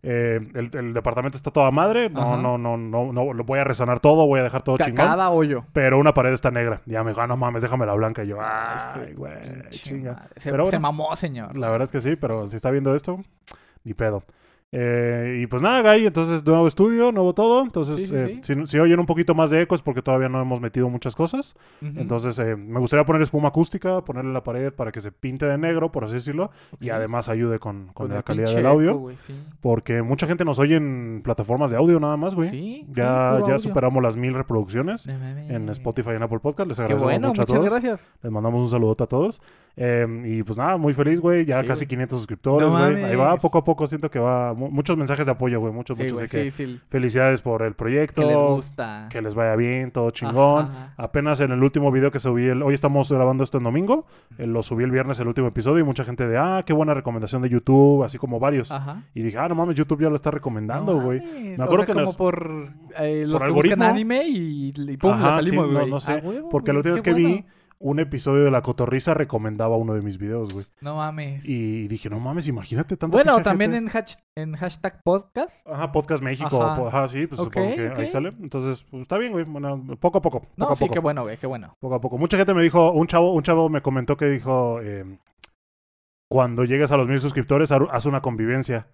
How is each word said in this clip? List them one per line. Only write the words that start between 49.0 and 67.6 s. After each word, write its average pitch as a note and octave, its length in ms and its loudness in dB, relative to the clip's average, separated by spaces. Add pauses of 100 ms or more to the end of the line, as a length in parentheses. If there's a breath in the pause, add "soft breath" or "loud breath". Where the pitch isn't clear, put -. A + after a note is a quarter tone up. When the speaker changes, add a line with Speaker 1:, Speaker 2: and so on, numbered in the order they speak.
Speaker 1:
Que A#2+ 100 -6
les G#2+ 140 -6
vaya A2+ 220 2
bien, B2 340 -2
todo A#2 200 0
chingón. C#3+ 560 2
Speaker 2:
Ajá, C#3 40 -10 (140)
ajá. - 100 -20
Speaker 1:
Apenas C#3+ 460 -2
en C3+ 100 2
el B2+ 100 2
último C#3 300 4
video C3 180 4
que C#3 100 -4
subí, B2 260 0
el, B2+ 180 0
hoy C#3 100 2
estamos C#3 380 2
grabando C3 320 2
esto C3+ 140 -2
en B2 80 -2
domingo. G3 400 0 (320 soft breath)
Eh, A#2+ 100 -6
lo A2+ 160 -2
subí A#2+ 220 -2
el B2+ 60 0
viernes, C3 280 0
el A#2 80 -2
último B2 220 0
episodio. C3+ 320 2
Y - 20 4
mucha C3+ 220 -2
gente B2 200 -4
de, A#2 120 0
"Ah, F#3 280 0
qué - 60 -2
buena D3+ 220 2
recomendación A#2+ 480 -4
de B2+ 80 0
YouTube". C#3 560 6
Así B2 120 -10
como B2 220 -4
varios. C3+ 320 0
Speaker 2:
Ajá. C#3+ 320 -10 (100)
Speaker 1:
Y A2+ 100 -6
dije, A2 160 -2
"Ah, E3 100 0
no E3+ 60 -2
mames, E3 200 0
YouTube D3+ 260 0
ya D#3+ 80 4
lo D3+ 60 2
está D3 160 -2
recomendando, C#3 640 -4
Speaker 2:
No C#3 80 2
Speaker 1:
güey". B2+ 160 0
Speaker 2:
mames. B3+ 380 -10
Speaker 1:
Me - 80 -4
acuerdo F3 80 2
Speaker 2:
O F#3 120 4
sea, - 20 -
Speaker 1:
que A3 40 -2
Speaker 2:
como D#3 140 2
Speaker 1:
nos F#3 100 -4
Speaker 2:
por, E3 540 -4 (280)
eh, D3+ 300 -2
los D3+ 140 0
Speaker 1:
por C3+ 80 0
Speaker 2:
que E3+ 40 2
buscan F3 280 4
Speaker 1:
algoritmo. - 20 6
Speaker 2:
anime A3+ 420 2
y, D3+ 480 -4
y C#3+ 240 -8
pum, F#3+ 140 4
Speaker 1:
Ajá, D#3 300 4
Speaker 2:
le - 20 0
salimos, E3+ 240 2
Speaker 1:
sí, C#3 60 2
no, C#3+ 60 2
Speaker 2:
güey. C3+ 120 0
Speaker 1:
no C#3 80 -4
sé. D3 140 -4
Speaker 2:
A D3+ 100 -2
huevo, B3+ 260 -8
Speaker 1:
Porque C#3+ 220 0
la C#3+ 80 2
Speaker 2:
güey, - 0 -
Speaker 1:
última E3+ 140 0
vez A3 100 0
Speaker 2:
qué F#3 100 0
Speaker 1:
que E3+ 80 4
Speaker 2:
bueno. E3+ 60 4
Speaker 1:
vi F#3 180 0 (320 soft breath)